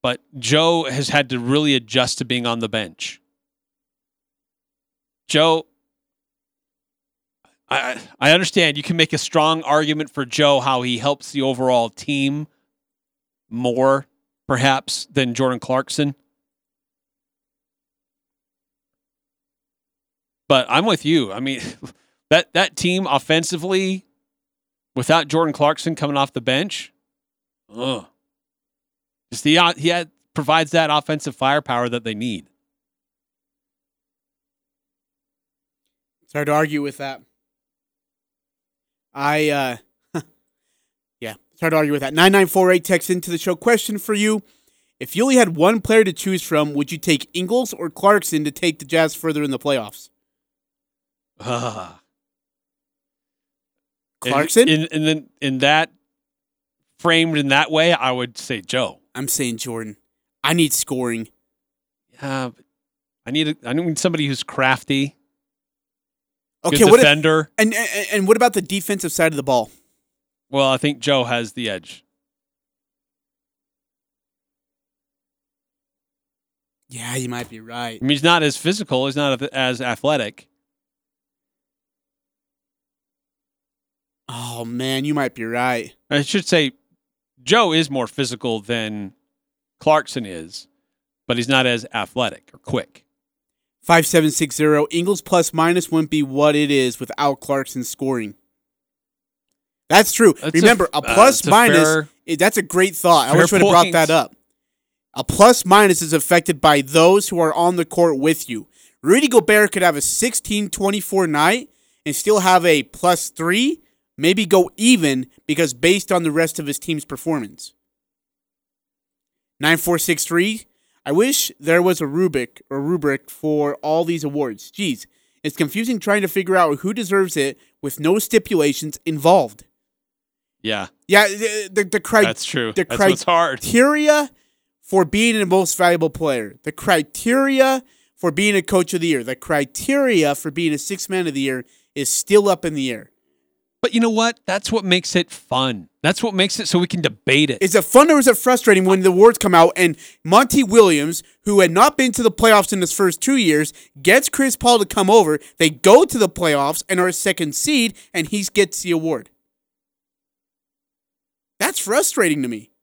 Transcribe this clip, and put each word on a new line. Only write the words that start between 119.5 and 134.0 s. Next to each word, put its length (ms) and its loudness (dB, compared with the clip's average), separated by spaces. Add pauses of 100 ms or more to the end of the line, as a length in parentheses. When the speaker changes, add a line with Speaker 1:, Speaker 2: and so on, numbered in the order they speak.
Speaker 2:
Nine 160 4
four 200 0
six 280 -2
three, 400 -2 (420)
I 60 -2
wish 440 0
there 240 0
was 200 0
a 40 -4
rubric, 640 -4
a 80 -8
rubric 540 -4
for 440 -2
all 280 -2
these 220 -4
awards. 440 -6
Jeez, 360 -6 (360)
it's 140 -8
confusing 440 -4
trying 220 -2
to 60 -2
figure 300 -2
out 220 2
who 140 -6
deserves 440 -2
it 200 -4 (240)
with 160 -8
no 220 0
stipulations 840 -2
involved. 580 2 (960)
Speaker 1:
Yeah. 260 -6 (200)
Speaker 2:
Yeah, 220 4
the, 420 -6
the, 140 0
the 160 -4
cri-, 240 2
Speaker 1:
That's 180 -4
true. 300 -4
Speaker 2:
the 100 -2
Speaker 1:
That's 160 -4
what's 240 2
hard. 380 0
Speaker 2:
criteria 680 2 (520)